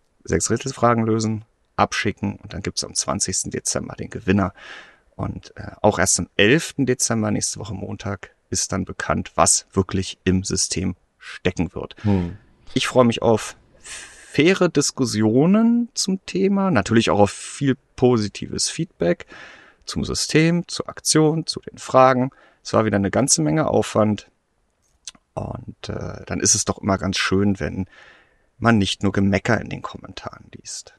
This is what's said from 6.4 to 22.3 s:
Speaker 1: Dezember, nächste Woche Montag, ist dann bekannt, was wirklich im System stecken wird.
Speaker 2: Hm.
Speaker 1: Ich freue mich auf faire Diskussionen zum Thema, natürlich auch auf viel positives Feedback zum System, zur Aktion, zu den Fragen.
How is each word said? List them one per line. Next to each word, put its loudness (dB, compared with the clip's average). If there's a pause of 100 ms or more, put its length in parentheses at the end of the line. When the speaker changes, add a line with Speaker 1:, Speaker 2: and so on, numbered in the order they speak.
Speaker 1:
Dezember, 0
nächste -4
Woche -10
Montag, -8 (220)
ist -4
dann -2
bekannt, -4
was 2
wirklich -2
im 2
System -4 (220)
stecken -4
wird. -10
Speaker 2:
Hm. 0 (380)
Speaker 1:
Ich 0
freue 6
mich 0
auf 0 (240)
faire 0
Diskussionen 2
zum -4
Thema, 0
natürlich 2
auch 2
auf 6
viel -2 (180)
positives 0
Feedback -4 (600)
zum -4
System, 0
zur -8
Aktion, 2
zu -8
den -16
Fragen. 4 (300)